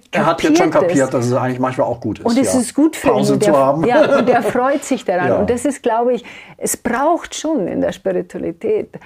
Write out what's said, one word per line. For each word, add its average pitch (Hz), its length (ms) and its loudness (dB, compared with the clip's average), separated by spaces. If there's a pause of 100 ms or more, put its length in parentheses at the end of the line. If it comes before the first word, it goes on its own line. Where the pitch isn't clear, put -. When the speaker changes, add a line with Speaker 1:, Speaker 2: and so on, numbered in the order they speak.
(120)
Speaker 1:
Er 170 140 0
hat 330 160 0
jetzt 320 160 4
schon 370 120 2
Speaker 2:
kapiert 185 220 2
es. 175 80 2
Speaker 1:
kapiert, 139 140 0
dass 120 120 0
es 123 60 0
eigentlich 123 260 -2
manchmal 127 300 -2
auch 120 120 -6
gut - 200 -6
ist, - 40 -10
Speaker 2:
Und 233 140 2
es 226 160 2
Speaker 1:
ja. 254 60 2
Speaker 2:
ist 240 140 -6
gut 311 220 2
für - 120 -2
Speaker 1:
Pause 139 240 2
Speaker 2:
ihn. - 20 2
Und 135 120 0
der, - 60 4
Speaker 1:
zu - 60 4
haben. 151 260 2
Speaker 2:
ja, 269 340 4
und 240 100 2
der - 140 2
Speaker 1:
<laughs> - 20 -4
Speaker 2:
freut 247 400 0
sich - 200 -4
daran. 180 240 0
Speaker 1:
Ja. 220 100 2
Speaker 2:
Und 196 120 0
das 240 160 -2
ist, 277 160 -4
glaube 240 320 0
ich, 233 100 -6 (320)
es - 200 -6
braucht 277 580 -2
schon 294 320 -2
in - 140 -4
der 175 120 0
Spiritualität 180 1000 -4 (160)